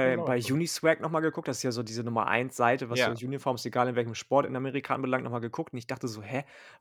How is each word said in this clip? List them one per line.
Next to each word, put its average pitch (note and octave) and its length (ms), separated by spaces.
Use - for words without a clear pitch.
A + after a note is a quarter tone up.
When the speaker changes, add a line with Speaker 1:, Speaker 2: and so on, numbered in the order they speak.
Speaker 1:
bei, B2+ 120
Speaker 2:
genauer C3+ 200
Speaker 1:
bei - 20
Speaker 2:
gucken. A#2+ 140
Speaker 1:
Uniswag D#3+ 480
noch D#3 100
mal D#3+ 100
geguckt, D#3+ 280
das B2+ 100
ist - 40
ja B2+ 100
so A#2+ 100
diese A2+ 220
Nummer A2+ 220
eins B2 300
Seite, B2 340
was B2 120
so A2+ 80
Speaker 2:
Ja. - 20
Speaker 1:
Uniforms, B2+ 520
egal B2 240
in B2 80
welchem A#2 180
Sport C#3 320
in C3+ 80
Amerika C3 400
anbelangt, B2+ 300
noch B2 60
mal A#2+ 100
geguckt A#2 320
und B2+ 60
ich A#2 80
dachte B2+ 220
so: G#2+ 140
"Hä, B2+ 220